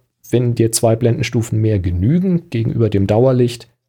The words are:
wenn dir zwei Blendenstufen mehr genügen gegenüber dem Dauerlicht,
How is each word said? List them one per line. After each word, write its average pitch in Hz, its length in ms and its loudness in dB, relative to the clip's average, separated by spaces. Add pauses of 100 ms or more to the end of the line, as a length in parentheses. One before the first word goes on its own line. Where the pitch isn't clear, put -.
(300)
wenn 120 260 0
dir 113 160 0
zwei 113 240 0
Blendenstufen 117 640 -2
mehr 107 200 0
genügen 151 680 0
gegenüber 113 400 -2
dem 101 180 0
Dauerlicht, 123 640 0 (200)